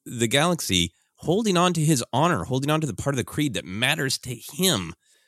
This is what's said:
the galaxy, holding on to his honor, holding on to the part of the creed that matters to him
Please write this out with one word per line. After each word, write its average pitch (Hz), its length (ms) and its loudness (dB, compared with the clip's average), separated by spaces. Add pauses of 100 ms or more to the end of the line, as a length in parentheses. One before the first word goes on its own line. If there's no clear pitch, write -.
the 117 220 -2
galaxy, 123 680 2 (220)
holding 185 420 0
on 180 160 4
to 175 80 0
his 147 220 4 (100)
honor, 147 320 2
holding 135 240 -2
on 156 120 2
to 156 60 -2
the 117 80 -6
part 139 180 -2
of - 40 -2
the 113 60 -2
creed 143 320 -2
that 92 100 -4
matters 135 540 -2
to 123 160 -10
him 117 580 -2 (340)